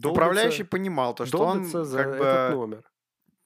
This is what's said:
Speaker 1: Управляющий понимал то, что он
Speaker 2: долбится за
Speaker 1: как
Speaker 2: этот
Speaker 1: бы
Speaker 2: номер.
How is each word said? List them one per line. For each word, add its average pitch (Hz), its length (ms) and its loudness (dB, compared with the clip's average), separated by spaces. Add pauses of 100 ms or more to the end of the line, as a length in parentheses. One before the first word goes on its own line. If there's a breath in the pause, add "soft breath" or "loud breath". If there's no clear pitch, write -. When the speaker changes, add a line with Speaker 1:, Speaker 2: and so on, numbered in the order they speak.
Speaker 1:
Управляющий 180 600 2
понимал 170 500 -2
то, 120 120 -6
что 151 200 0
он 190 160 0
Speaker 2:
долбится 170 220 -4
за 135 160 -2
Speaker 1:
как 139 160 -2
Speaker 2:
этот 135 320 2
Speaker 1:
бы - 0 -
Speaker 2:
номер. 117 420 -6 (560)